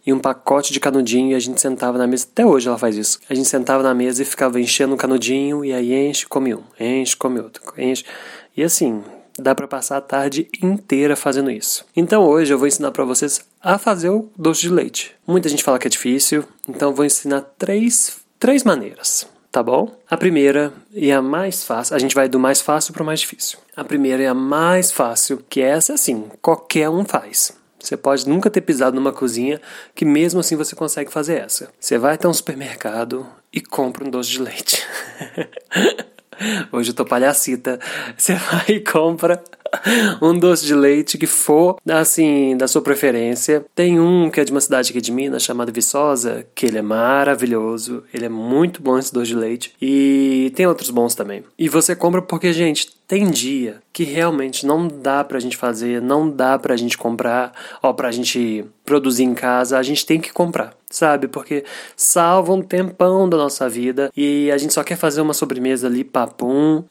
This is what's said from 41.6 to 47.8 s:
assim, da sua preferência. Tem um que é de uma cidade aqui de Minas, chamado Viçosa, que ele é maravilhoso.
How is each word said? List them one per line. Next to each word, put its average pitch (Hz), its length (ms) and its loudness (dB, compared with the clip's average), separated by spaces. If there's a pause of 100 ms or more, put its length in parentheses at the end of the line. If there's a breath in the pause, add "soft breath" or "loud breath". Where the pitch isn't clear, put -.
assim, 151 680 2
da 131 120 0
sua 143 140 2
preferência. 127 800 0 (100)
Tem 175 240 4
um 170 320 4
que 151 100 0
é 143 40 2
de 131 80 -2
uma 139 80 0
cidade 127 300 0
aqui 120 100 -4
de 113 120 -4
Minas, 131 300 -2
chamado 120 300 -4
Viçosa, 120 840 -2
que - 120 0
ele 110 120 -2
é 107 40 -4
maravilhoso. 117 1200 0 (100)